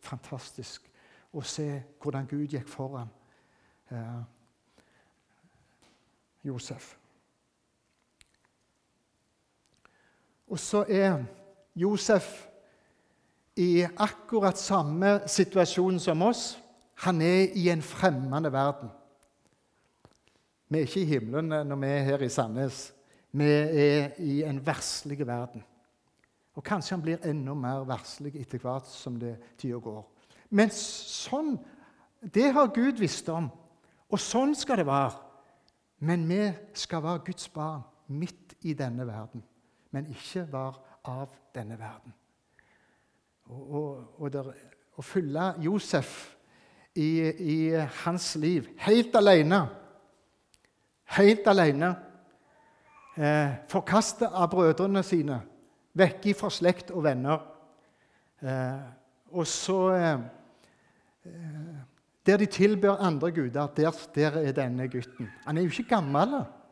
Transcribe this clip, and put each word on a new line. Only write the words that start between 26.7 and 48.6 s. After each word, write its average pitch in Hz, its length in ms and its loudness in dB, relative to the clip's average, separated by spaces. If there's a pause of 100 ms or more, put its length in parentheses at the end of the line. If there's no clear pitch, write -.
han 175 80 -6
blir 160 240 -4
enda 143 280 -4
mer 135 300 -6
verslig 135 560 -10
etter 123 220 -10
hvert 131 240 -6
som - 320 -12
det, 117 160 -8 (240)
tida 120 240 -8
går. 107 240 -12 (440)
Men 208 200 4
sånn, - 880 -6 (640)
det 240 320 2
har 269 180 4
Gud 233 300 0
visst - 260 -2
om, 160 220 -4 (580)
og - 140 -2
sånn 269 320 0
skal 247 260 0
det 151 60 0
være. 139 320 0 (800)
Men 165 300 0
vi 185 120 0 (360)
skal - 260 -6
være 165 220 -4
Guds - 240 -12
barn 156 340 -8 (260)
midt - 540 -10
i 156 140 -4
denne 123 300 -6
verden, 110 380 -12 (480)
men 143 200 -8
ikke 175 400 -10
være 131 460 -10 (100)
av 131 200 -10 (260)
denne 110 240 -12
verden. 110 340 -18 (1400)
Og, 123 140 -16
og, 147 280 -6 (280)
og 143 140 -6
der, 135 180 -6 (460)
å 147 80 -14
følge 165 420 -2 (180)
Josef - 720 -2 (600)
i, 156 120 2 (240)
i 160 240 -2 (480)
hans 175 320 -2
liv, 156 320 0 (160)